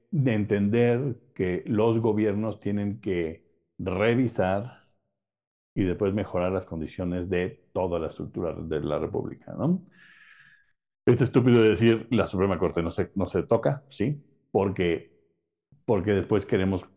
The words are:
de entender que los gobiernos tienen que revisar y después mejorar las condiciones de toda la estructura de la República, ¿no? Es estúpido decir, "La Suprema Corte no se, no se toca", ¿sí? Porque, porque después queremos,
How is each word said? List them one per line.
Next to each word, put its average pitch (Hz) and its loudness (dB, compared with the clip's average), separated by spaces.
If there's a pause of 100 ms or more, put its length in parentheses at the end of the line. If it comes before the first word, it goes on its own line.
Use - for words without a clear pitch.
(100)
de 131 0
entender 113 2 (180)
que 90 -2
los 113 2
gobiernos 107 0
tienen 101 -4
que 87 -4 (340)
revisar 104 0 (880)
y 98 0
después 92 0
mejorar 92 -2
las 92 -2
condiciones 87 -6
de 90 -2 (100)
toda 90 -2
la 80 -4
estructura 82 -8
de 80 -6
la 76 -4
República, - -8
¿no? 170 -2 (1200)
Es 123 4
estúpido 120 4
decir, 110 4
"La 104 2
Suprema 95 0
Corte 87 0
no 82 -2
se, 90 -4
no 95 -2
se 90 -2
toca", 139 0
¿sí? 143 -4 (280)
Porque, 92 0 (720)
porque 104 2
después 98 0
queremos, 95 0 (100)